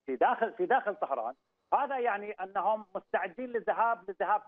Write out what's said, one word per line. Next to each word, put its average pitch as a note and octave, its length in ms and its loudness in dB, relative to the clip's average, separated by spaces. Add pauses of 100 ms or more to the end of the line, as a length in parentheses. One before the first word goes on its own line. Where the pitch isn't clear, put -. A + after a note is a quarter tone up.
في C3 100 -2
داخل، G3+ 380 2
في F3+ 120 -2
داخل E3 300 2
طهران. B2+ 380 -4 (400)
هذا C4 260 2
يعني G#3 320 0
أنهم G3 540 -2 (100)
مستعدين G3 540 -4
للذهاب، A3 580 0
للذهاب G3+ 400 0